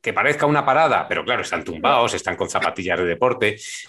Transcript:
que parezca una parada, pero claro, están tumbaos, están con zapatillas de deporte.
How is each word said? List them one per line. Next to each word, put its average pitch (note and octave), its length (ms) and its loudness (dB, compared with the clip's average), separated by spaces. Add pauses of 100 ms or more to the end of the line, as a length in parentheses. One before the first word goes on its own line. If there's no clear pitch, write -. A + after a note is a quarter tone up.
que G2 120 -4
parezca D3 340 2
una D3 180 2
parada, C3 420 4
pero E2+ 160 -2
claro, A#2+ 200 -2
están D#2+ 200 -6
tumbaos, A2 520 0
están F2 200 -4
con F2+ 140 -4
zapatillas F2+ 480 -2
de F2+ 80 0
deporte. G#2+ 520 0 (320)